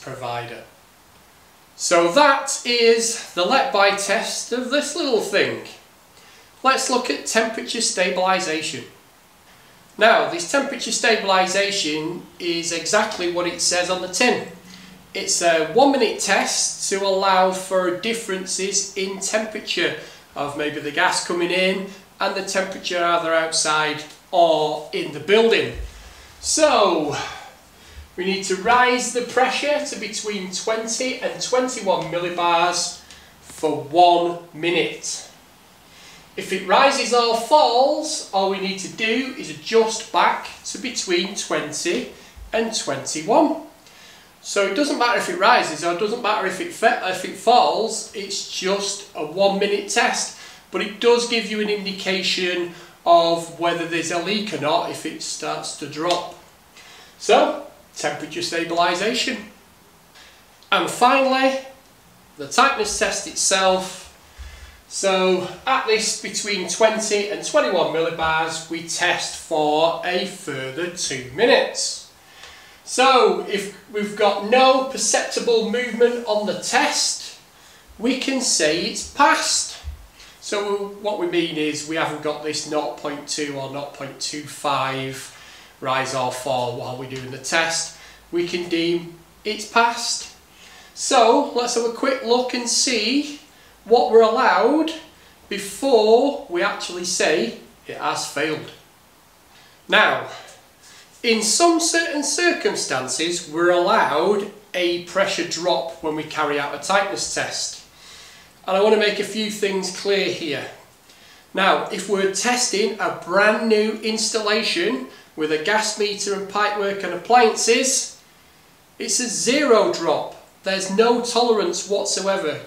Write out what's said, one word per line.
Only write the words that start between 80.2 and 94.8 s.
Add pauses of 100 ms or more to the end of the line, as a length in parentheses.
So
what
we
mean
is
we
haven't
got
this
nought
point
two
or
nought
point
two
five (480)
rise
or
fall
while
we're
doing
the
test. (340)
We
can
deem (280)
it's
passed. (600)
So
let's
have
a
quick
look
and
see (420)
what
we're
allowed (560)